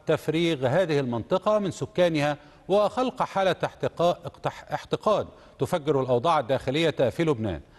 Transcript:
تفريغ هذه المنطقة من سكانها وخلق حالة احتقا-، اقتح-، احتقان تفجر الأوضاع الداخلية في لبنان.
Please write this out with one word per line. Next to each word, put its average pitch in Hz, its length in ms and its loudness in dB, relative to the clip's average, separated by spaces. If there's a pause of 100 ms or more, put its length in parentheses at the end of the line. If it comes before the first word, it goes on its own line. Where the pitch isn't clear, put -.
تفريغ 160 640 0
هذه 156 320 2
المنطقة 143 600 0
من 196 120 -4
سكانها 147 680 0 (300)
وخلق 208 560 0
حالة 190 320 0 (100)
احتقا-، 170 500 -2 (100)
اقتح-، - 480 -10
احتقان 151 520 -2 (340)
تفجر 139 420 0
الأوضاع 127 380 2
الداخلية 135 500 0 (200)
في 170 140 -2
لبنان. 110 380 -2 (180)